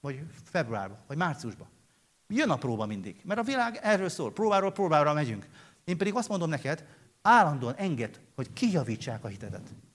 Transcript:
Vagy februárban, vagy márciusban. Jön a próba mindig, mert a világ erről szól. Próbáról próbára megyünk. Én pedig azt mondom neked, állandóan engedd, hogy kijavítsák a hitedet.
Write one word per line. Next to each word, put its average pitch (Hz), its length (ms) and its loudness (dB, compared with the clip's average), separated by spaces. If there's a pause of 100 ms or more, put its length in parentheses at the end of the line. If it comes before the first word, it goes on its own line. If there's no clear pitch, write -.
Vagy 139 200 -8 (240)
februárban, 110 600 -4
vagy 143 100 -8
márciusban. 143 520 -4 (600)
Jön 240 220 0
a 135 60 2
próba 113 300 -2
mindig, 101 380 -8
mert 208 160 -4
a - 20 0
világ 233 400 -2
erről 196 260 2
szól. 123 240 -4
Próbáról 196 400 2
próbára 156 400 4
megyünk. 120 340 -2 (380)
Én 175 140 -4
pedig 196 160 0
azt 233 140 -2
mondom 175 200 -2
neked, 147 380 -4 (360)
állandóan 156 520 6
engedd, 156 400 -2 (200)
hogy 127 180 -6
kijavítsák 123 720 -2
a 117 40 -4
hitedet. 101 400 -12 (260)